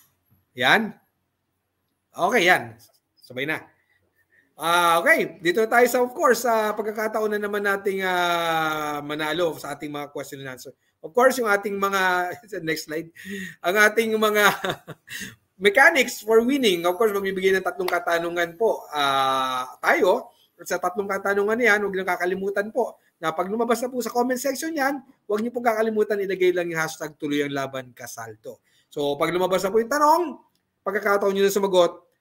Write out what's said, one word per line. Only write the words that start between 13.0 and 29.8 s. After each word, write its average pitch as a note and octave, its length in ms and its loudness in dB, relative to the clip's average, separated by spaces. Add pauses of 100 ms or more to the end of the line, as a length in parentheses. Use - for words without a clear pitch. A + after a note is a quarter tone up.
ang F#3 160 0
ating A3 400 2
mga G#3 260 2 (600)
<laughs> - 560 -16
mechanics C4 560 4
for A3+ 240 4
winning. A#3 400 2
Of F3+ 160 0
course, G#3+ 160 2
magbibigay F#3+ 400 0
ng F#3 80 0
tatlong F3+ 240 -4
katanungan E3+ 720 -2
po, G#3+ 320 0
ah, C3+ 880 0
tayo. A3+ 560 2 (240)
At E3+ 80 -18
sa F3 160 -4
tatlong G3 240 -4
katanungan G3+ 480 0
na A#3 160 2
yan, G#3 160 2
huwag G3 80 -6
niyong F#3+ 160 -4
kakalimutan G3 640 -4
po A3 240 -2 (160)
na D#3+ 160 -4
pag F3+ 160 -4
lumabas A3+ 320 -2
na B3 80 -6
po B3 160 -6
sa A3+ 80 -6
comment B3 240 0
section C#4 400 -6
yan, C#4+ 240 -2 (240)
huwag G#3 160 -2
niyo A#3 160 -4
pong A#3+ 160 0
kakalimutan, G#3+ 480 0
ilagay F#3 320 0
lang F3 160 0
yung D#3+ 160 -2
hashtag D#3 320 -8
tuloy D3 320 -2
ang C#3+ 80 -8
laban C3 400 -8
kasalto. A2+ 640 -16 (300)
So, C#3+ 260 -2
pag E3 160 0
lumabas F3+ 320 0
na F#3+ 80 0
po A3 80 2
yung A3+ 140 0